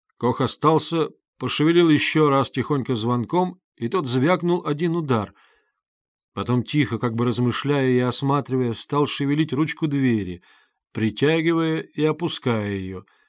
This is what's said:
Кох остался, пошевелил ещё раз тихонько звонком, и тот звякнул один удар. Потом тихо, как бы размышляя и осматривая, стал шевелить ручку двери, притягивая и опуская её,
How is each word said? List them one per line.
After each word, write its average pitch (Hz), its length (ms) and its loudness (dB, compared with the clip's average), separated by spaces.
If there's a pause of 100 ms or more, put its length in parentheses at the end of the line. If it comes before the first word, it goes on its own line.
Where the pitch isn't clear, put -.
(180)
Кох 120 220 -2
остался, 156 720 0 (300)
пошевелил 165 480 4
ещё 151 400 4
раз 135 220 2
тихонько 131 440 -2
звонком, 120 640 0 (180)
и 117 120 -4
тот 170 180 -2
звякнул 170 600 2
один 160 280 -2
удар. 127 380 0 (1000)
Потом 113 280 0
тихо, 123 360 0
как 117 160 -2
бы 117 100 0
размышляя 123 640 0
и 127 100 4
осматривая, 127 760 0
стал 143 320 -2
шевелить 147 460 -2
ручку 156 360 -2
двери, 113 540 0 (500)
притягивая 160 880 0
и - 240 -6
опуская 143 640 -2
её, 95 340 -8 (240)